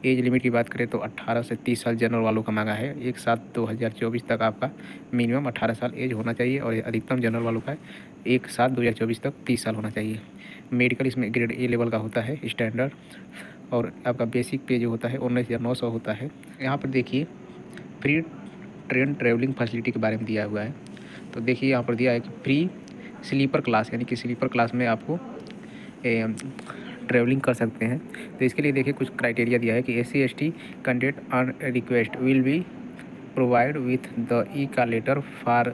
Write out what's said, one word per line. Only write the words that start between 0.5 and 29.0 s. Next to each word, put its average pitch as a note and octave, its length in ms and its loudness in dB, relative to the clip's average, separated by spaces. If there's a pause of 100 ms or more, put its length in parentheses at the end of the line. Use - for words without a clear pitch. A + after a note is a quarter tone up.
करें A#2+ 180 -2
तो A#2+ 100 -2
अठारह A2+ 440 -2
से - 140 -4
तीस A#2+ 280 -2
साल A#2 120 2
जनरल A#2 240 2
वालों A2 240 4
का A2 80 -2
मांगा G#2+ 220 0
है। B2+ 280 -2
एक B2 160 -2
सात - 380 0
दो A2+ 100 2
हज़ार A2+ 260 -2
चौबीस A#2 360 -2
तक A2+ 140 2
आपका A2 280 0 (440)
minimum B2 340 2
अठारह A2+ 260 0
साल A#2+ 220 -2
एज B2 180 -2
होना A2+ 200 -2
चाहिए B2+ 260 2
और A#2+ 160 0
अधिकतम A2+ 440 0
जनरल A#2 240 2
वालों A2+ 180 0
का C#3+ 140 -4 (520)
एक B2 200 4
सात B2+ 240 2
दो B2 100 0
हज़ार A#2+ 120 4
चौबीस A2+ 280 0
तक C#3+ 120 -2 (140)
तीस A#2+ 160 2
साल A2+ 120 -2
होना G#2+ 140 -4
चाहिए। A2 300 -4 (540)
मेडिकल B2 340 4
इसमें A#2+ 260 0
grade A#2 180 2
ए B2 160 0
लेवल A#2 220 2
का A2+ 80 0
होता A2 240 0
है, C3+ 240 -4
standard, A#2 460 0 (800)
और A#2 200 0 (140)
आपका A#2 180 0
basic A#2+ 420 -2
पे B2 120 4
जो A#2 100 2
होता A2+ 180 -2
है B2+ 100 -2
उन्नीस B2 280 2
हज़ार A#2 160 -2
नौ A#2+ 120 0
सौ A#2+ 160 0
होता A2 240 -4
है। B2 180 -6 (300)
यहाँ C3+ 160 0
पर C#3+ 120 -4
देखिए, C3 340 2 (800)
free D3 180 4 (680)
train C3+ 240 2
traveling B2+ 400 2
facility A#2 380 -2
के A2+ 80 -2
बारे A2 180 2
में A2+ 80 -4
दिया G#2+ 200 0
हुआ G#2 160 -2
है। C3 240 -8 (480)
तो A#2 80 -6
देखिए, B2 280 2
यहाँ B2 140 4
पर A#2+ 120 0
दिया B2 160 4
है A#2 80 2
कि - 100 -8 (140)
फ्री D3 260 4 (540)
sleeper C3+ 380 2
class, A2 320 2
यानी A#2+ 120 0
कि B2 100 -2
sleeper A#2+ 320 -2
class A#2 280 2
में B2 120 4
आपको, D3+ 300 0 (880)
ए, A2+ 300 2 (720)
traveling B2 340 4
कर B2 120 2
सकते A2+ 320 0
हैं। B2+ 140 0 (380)
तो B2+ 80 2
इसके B2 160 2
लिए C#3+ 100 4
देखिए, C3+ 220 2
कुछ - 160 -2